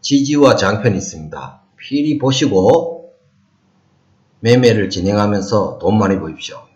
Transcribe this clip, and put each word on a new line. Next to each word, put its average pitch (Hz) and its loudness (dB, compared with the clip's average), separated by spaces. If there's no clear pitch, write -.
지지와 139 2
저항편이 104 0
있습니다. 78 -12
필히 147 -4
보시고 127 0
매매를 113 4
진행하면서 101 -2
돈 101 0
많이 98 0
보십시오. - -12